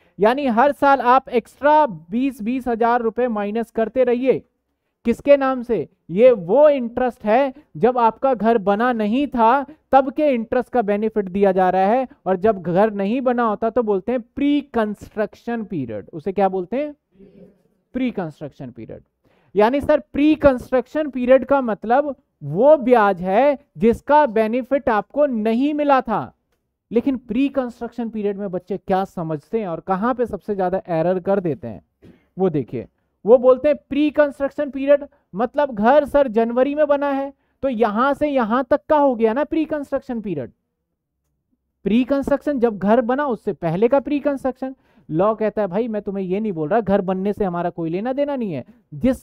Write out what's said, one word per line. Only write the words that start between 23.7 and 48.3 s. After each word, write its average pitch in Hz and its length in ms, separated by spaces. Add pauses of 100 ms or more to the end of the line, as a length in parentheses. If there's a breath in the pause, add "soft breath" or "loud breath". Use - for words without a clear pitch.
जिसका 233 500
बेनिफिट 226 640
आपको 233 360
नहीं 240 480
मिला 285 280
था। 202 220 (680)
लेकिन 240 260
प्री 254 320
कंस्ट्रक्शन 240 600
पीरियड 208 280
में 202 140
बच्चे 180 260
क्या 190 280
समझते 160 540
हैं 208 80
और 165 120
कहां 190 340
पे 247 120
सबसे 208 300
ज्यादा 185 340
एरर 175 300
कर 196 200
देते 147 280
हैं 104 140 (560 soft breath)
वो 185 120
देखिए। 131 380 (380)
वो 226 120
बोलते 254 300
हैं 294 100 (120)
प्री 294 200
कंस्ट्रक्शन 285 600
पीरियड 277 360 (300)
मतलब 262 380
घर 247 320
सर 269 220
जनवरी 240 480
में 302 120
बना 285 240
है 277 200 (320)
तो 269 60
यहां 226 440
से 302 160
यहां 254 340
तक 277 260
का 302 80
हो 277 180
गया 220 180
ना 277 100
प्री 311 220
कंस्ट्रक्शन 269 560
पीरियड। 151 300 (1300)
प्री 220 180
कंस्ट्रक्शन 277 560
जब 220 180
घर 208 240
बना 254 260
उससे 214 260
पहले 180 340
का 269 120
प्री 285 200
कंस्ट्रक्शन। 269 560 (340 soft breath)
लॉ 185 260
कहता 214 260
है 202 60
भाई 208 200
मैं 214 140
तुम्हें 196 220
ये 185 160
नहीं 220 120
बोल 156 180
रहा, 214 100
घर 196 220
बनने 190 320
से - 120
हमारा 175 240
कोई 165 200
लेना 202 240
देना 285 220